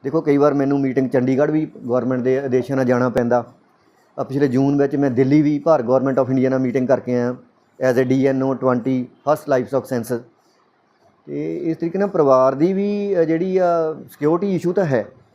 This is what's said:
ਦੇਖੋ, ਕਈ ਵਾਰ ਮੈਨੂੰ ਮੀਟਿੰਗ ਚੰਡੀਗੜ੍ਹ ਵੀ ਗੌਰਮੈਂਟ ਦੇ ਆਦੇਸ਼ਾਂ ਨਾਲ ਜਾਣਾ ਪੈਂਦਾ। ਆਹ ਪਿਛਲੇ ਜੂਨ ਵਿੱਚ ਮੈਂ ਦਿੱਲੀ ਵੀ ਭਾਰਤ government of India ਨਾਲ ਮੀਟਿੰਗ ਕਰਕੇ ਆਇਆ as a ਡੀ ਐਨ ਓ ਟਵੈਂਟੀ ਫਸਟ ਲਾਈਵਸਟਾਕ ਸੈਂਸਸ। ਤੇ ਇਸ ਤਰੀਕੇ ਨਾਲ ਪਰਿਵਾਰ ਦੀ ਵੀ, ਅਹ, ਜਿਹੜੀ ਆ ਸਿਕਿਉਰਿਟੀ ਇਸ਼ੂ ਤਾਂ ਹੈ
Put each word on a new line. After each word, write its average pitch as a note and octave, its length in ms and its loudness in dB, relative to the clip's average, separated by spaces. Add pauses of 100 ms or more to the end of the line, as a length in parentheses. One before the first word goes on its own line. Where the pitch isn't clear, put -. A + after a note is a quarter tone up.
ਦੇਖੋ, D3+ 160 -2
ਕਈ C#3+ 160 0
ਵਾਰ C#3+ 180 4
ਮੈਨੂੰ C#3 260 0
ਮੀਟਿੰਗ C3 280 0
ਚੰਡੀਗੜ੍ਹ C3+ 440 0
ਵੀ D#3 200 -2 (140)
ਗੌਰਮੈਂਟ B2 360 -2
ਦੇ C3 160 0
ਆਦੇਸ਼ਾਂ C3+ 380 -2
ਨਾਲ C3 80 0
ਜਾਣਾ B2 240 2
ਪੈਂਦਾ। A#2+ 360 0 (720)
ਆਹ C3+ 60 -4
ਪਿਛਲੇ C#3 240 0
ਜੂਨ C#3 300 0
ਵਿੱਚ C#3+ 180 0
ਮੈਂ C#3 140 0
ਦਿੱਲੀ C3+ 320 2
ਵੀ D3 160 0
ਭਾਰਤ C#3+ 260 2
government C3 380 0
of B2 100 -2
India C3 160 2
ਨਾਲ C3 100 0
ਮੀਟਿੰਗ B2+ 300 -2
ਕਰਕੇ B2 260 0
ਆਇਆ B2 200 -2 (580)
as B2+ 120 2
a - 0 -
ਡੀ C3 220 2
ਐਨ C3+ 160 0
ਓ C3+ 120 0
ਟਵੈਂਟੀ B2+ 540 -2 (200)
ਫਸਟ D3+ 200 -2
ਲਾਈਵਸਟਾਕ C3 380 -2
ਸੈਂਸਸ। A#2+ 340 -4 (1040)
ਤੇ D3+ 300 -8
ਇਸ E3 200 -6
ਤਰੀਕੇ E3+ 220 -6
ਨਾਲ G3+ 100 0
ਪਰਿਵਾਰ C3+ 460 4
ਦੀ E3 180 2
ਵੀ, G3+ 480 -2
ਅਹ, E3 40 4
ਜਿਹੜੀ F3 340 -2
ਆ E3+ 360 0 (160)
ਸਿਕਿਉਰਿਟੀ F3 440 0
ਇਸ਼ੂ E3+ 180 -2
ਤਾਂ G3 120 0
ਹੈ B2+ 240 0 (260)